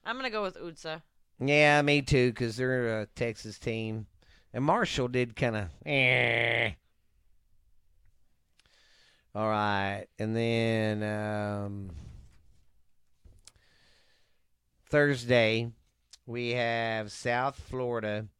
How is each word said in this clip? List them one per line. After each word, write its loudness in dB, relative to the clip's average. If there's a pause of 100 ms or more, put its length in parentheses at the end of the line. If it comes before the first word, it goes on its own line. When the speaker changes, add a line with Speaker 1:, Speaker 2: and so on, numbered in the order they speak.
Speaker 1:
I'm -6
gonna -6
go -4
with -6
Utsa. -12 (400)
Speaker 2:
Yeah, 6
me 4
too, 4
'cause -4
they're 0
a -6
Texas -6
team. -4 (460)
And -4
Marshall 0
did -2
kinda, -2 (160)
eh. 2 (2500)
All -2
right. 0 (120)
And -2
then, 0
um, -4 (3000)
Thursday, 4 (560)
we -6
have -2
South -2
Florida -4 (140)